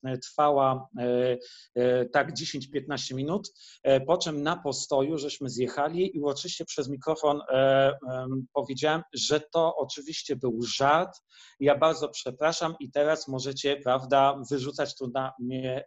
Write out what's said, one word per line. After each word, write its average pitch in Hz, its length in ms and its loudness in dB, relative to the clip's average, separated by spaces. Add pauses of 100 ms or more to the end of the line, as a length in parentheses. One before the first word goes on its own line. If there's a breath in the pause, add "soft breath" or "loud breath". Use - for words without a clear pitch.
e, 127 140 -2
trwała, 135 720 2 (100)
e, 123 380 2 (380 loud breath)
e, 123 300 4
tak 139 300 0
dziesięć, 135 360 -8
piętnaście 135 440 -6
minut, 156 380 -4 (300 loud breath)
e, 135 180 6
po 160 180 2
czym 156 240 -4
na 160 140 0
postoju 143 640 -2
żeśmy 139 320 -6
zjechali 156 640 -2
i 151 40 -2
uroczyście 143 320 -2 (140)
przez 135 220 -4
mikrofon, 147 600 0
e, 135 500 4 (120)
em, 127 420 -6
powiedziałem, 147 500 0 (100)
że 143 280 0
to 165 360 0
oczywiście 143 600 -6
był 120 260 -2
żart, 139 580 2 (400 loud breath)
ja 143 180 4
bardzo 151 300 2
przepraszam 156 720 -2
i 139 100 -12
teraz 151 380 2
możecie, 135 480 -2
prawda, 135 640 4 (100)
wyrzucać 143 460 -4
tu 127 180 -6
na 131 240 -2
mnie 127 480 -4